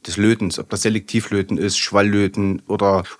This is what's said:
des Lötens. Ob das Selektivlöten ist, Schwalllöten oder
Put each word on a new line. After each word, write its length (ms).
des 120
Lötens. 400
Ob 120
das 120
Selektivlöten 760
ist, 200
Schwalllöten 920
oder 360